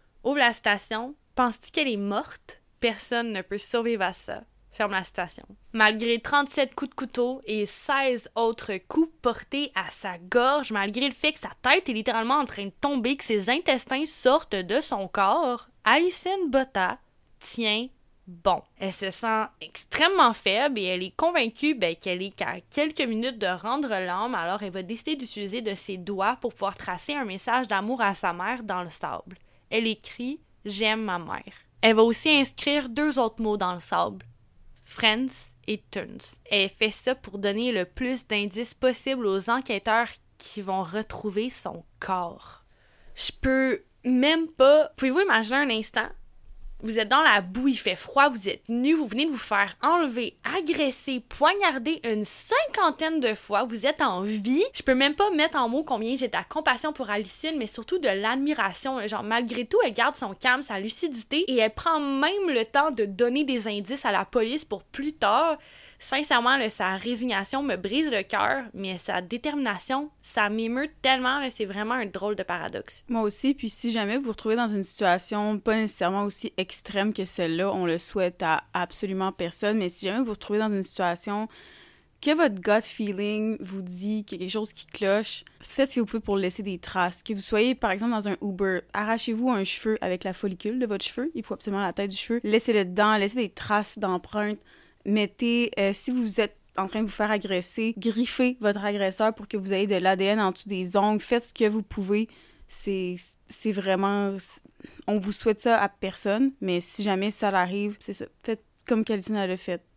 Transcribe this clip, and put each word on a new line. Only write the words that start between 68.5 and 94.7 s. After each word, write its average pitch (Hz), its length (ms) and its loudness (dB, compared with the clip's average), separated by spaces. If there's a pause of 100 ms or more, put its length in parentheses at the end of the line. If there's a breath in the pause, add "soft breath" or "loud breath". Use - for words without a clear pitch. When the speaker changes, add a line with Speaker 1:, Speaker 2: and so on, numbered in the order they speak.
Speaker 1:
mais 190 240 -6
sa 180 220 -4
détermination, 262 920 -4 (120)
ça 208 280 0
m'émeut 226 380 -2 (140)
tellement, 262 400 2
là, 262 80 -4
c'est 226 160 -6
vraiment 208 300 -2
un 240 100 -2
drôle 202 320 -4
de 190 60 -6
paradoxe. - 640 -6
Speaker 2:
Moi 226 120 0
aussi, 214 320 0
puis 247 160 -4
si 233 220 -2
jamais 220 240 0
vous 277 80 -2
vous 240 60 -4
retrouvez 220 260 0
dans 233 140 2
une 208 120 0
situation 208 800 0
pas 220 160 2
nécessairement 202 480 0
aussi - 320 -4
extrême 196 560 -2
que 190 140 -4
celle-là, 180 480 0
on 180 120 0
le 170 120 2
souhaite 180 460 -2
à 160 200 2 (100)
absolument 190 600 -2
personne, 202 440 0
mais 185 120 0
si - 160 -4
jamais 202 140 -2
vous 269 80 2
vous 220 40 -6
retrouvez 208 280 -2
dans 214 120 2
une 196 120 0
situation 202 640 -2 (720 loud breath)
que 294 120 2
votre 285 280 2
gut 208 200 4
feeling 208 800 -2
vous 196 220 -10
dit 190 420 -4
qu'il 196 140 -10
y 165 40 -8
a 185 40 -6
quelque 190 80 -6
chose 220 180 -4
qui - 140 -16
cloche, 202 580 -2 (160 loud breath)
faites - 300 0
ce - 60 -4
que 254 40 2
vous 226 60 2
pouvez 220 180 -4
pour 202 140 0
laisser 185 260 -2
des 185 160 -6
traces. 180 440 -2
Que 226 100 -6
vous 196 80 -4
soyez, 226 340 4
par 214 160 0
exemple, 220 220 0
dans 208 160 -2
un 190 120 -2
Uber, 190 420 -2 (100)
arrachez-vous 226 560 0
un 202 160 2
cheveu 220 340 -2
avec 180 240 -2
la 190 80 -4
follicule 208 480 -4
de 247 60 0
votre 202 180 -2
cheveu, 269 320 -4
il 226 80 -6
faut - 120 -8
absolument 202 260 -4
la 185 100 0
tête 202 200 -4
du 190 40 -8
cheveu, 233 300 -2
laissez-le 214 400 4
dedans, 208 320 4
laissez 208 180 0
des 233 140 0
traces - 500 -2
d'empreintes. 208 600 -2 (460 soft breath)